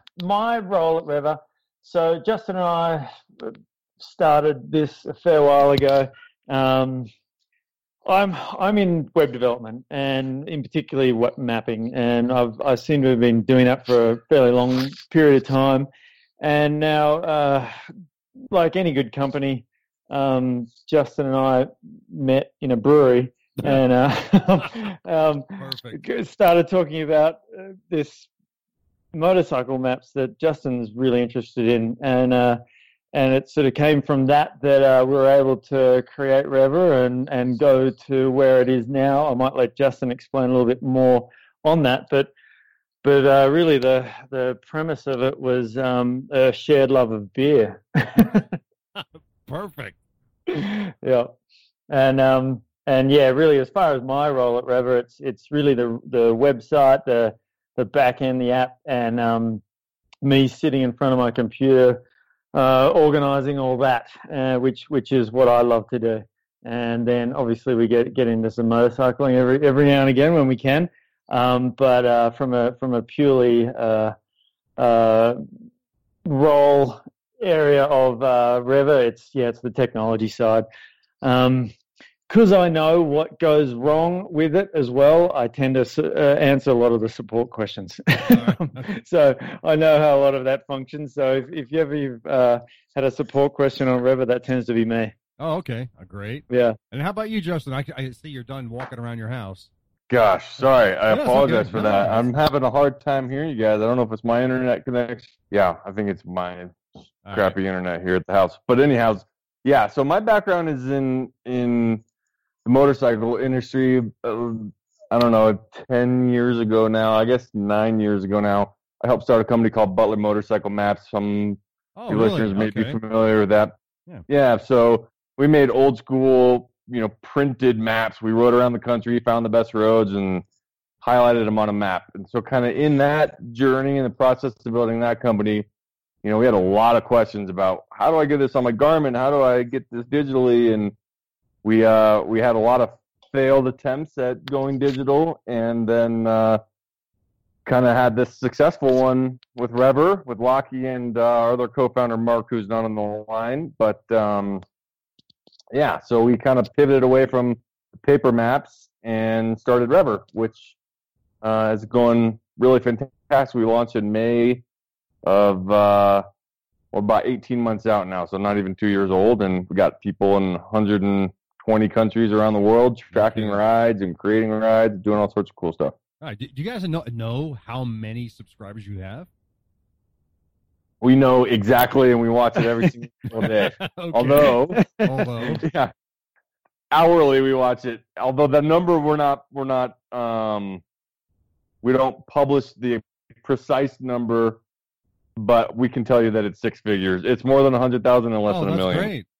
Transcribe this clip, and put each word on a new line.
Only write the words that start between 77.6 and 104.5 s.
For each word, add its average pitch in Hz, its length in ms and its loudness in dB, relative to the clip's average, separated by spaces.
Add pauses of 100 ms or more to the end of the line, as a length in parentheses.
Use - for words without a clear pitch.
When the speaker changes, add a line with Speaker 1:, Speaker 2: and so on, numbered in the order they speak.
Speaker 1:
of, 131 380 0
uh, 123 400 2
Rever, 139 400 2
it's, 117 300 -4
yeah, 127 140 -2
it's 117 140 -6
the 123 80 -8
technology 113 580 -2
side. 113 380 0 (560)
Um, 127 500 0 (560)
'cause 214 240 6
I 180 180 4
know 160 320 2
what 156 380 -2
goes 151 340 2
wrong 160 560 -2
with 160 260 -2
it 196 180 0
as 139 160 -2
well, 147 440 4
I 127 140 -2
tend 131 280 -2
to 131 60 2
s-, - 180 -4
uh, 143 400 2
answer 139 320 2
a - 40 4
lot 120 160 2
of 117 100 0
the 110 80 -4
support 117 400 -6
questions. 101 540 -12
<laughs> - 60 -2
Speaker 2:
All 151 60 2 (140)
right. - 280 2 (200)
Okay. 156 280 -12
Speaker 1:
So 147 300 2 (280)
I 156 120 2
know 156 240 4
how 147 180 2
a 139 40 2
lot 139 140 2
of 127 100 -6
that 135 220 -4
functions. 135 460 -12
So 135 240 -2
if, 127 140 -6
if 135 200 -12
you 156 80 -2
ever, 151 160 -2
you've, 131 300 -8
uh, 123 340 2 (360)
had 139 80 -2
a 135 80 0
support 139 420 -2
question 139 340 -2
on 127 140 0
Rever, 131 240 0
that 123 180 -2
tends 127 240 -4
to 120 60 -4
be 113 120 0
me. 113 280 -4 (260)
Speaker 2:
Oh, 156 180 -6
okay. 123 320 -10 (100)
Uh, 87 60 -20
great. 104 440 -14
Speaker 1:
Yeah. 120 240 2 (180)
Speaker 2:
And 131 100 -10
how 170 100 -4
about 214 180 -10
you, 220 120 -4
Justin? 160 320 -8
I, 135 120 -6 (100)
I 131 160 -10
see 156 180 -20
you're 131 140 -16
done 131 260 -14
walking 123 300 -14
around 117 180 -12
your 113 120 -10
house. 107 400 -12 (400)
Speaker 3:
Gosh, 107 460 2
sorry. 127 420 4
I 107 180 2
Speaker 2:
No, - 60 -4
it's - 20 -4
Speaker 3:
apologize 127 440 2
Speaker 2:
okay. - 40 -14
Speaker 3:
for 110 60 -6
Speaker 2:
No, 107 60 -2
Speaker 3:
that. 101 220 2
Speaker 2:
it's 90 80 -2
Speaker 3:
I'm 120 200 0
having 143 300 0
a 123 80 0
hard 143 280 0
time 135 300 -4
hearing 143 220 -8
you 135 40 -10
guys. 110 200 0
I 107 100 -2
don't 117 100 0
know 127 80 -2
if 110 80 -6
it's 110 120 -10
my 117 200 0
internet 127 400 -2